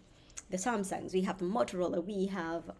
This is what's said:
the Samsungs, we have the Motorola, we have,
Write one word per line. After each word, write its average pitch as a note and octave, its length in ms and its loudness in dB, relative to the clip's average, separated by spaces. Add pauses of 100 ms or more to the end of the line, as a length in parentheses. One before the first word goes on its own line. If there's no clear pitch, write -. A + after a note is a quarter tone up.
(500)
the F#3 80 -2
Samsungs, G3+ 560 -2
we F#3 80 4
have F#3+ 160 0
the F3+ 80 -2
Motorola, F#3 580 2
we G3 220 0
have, E3+ 540 -2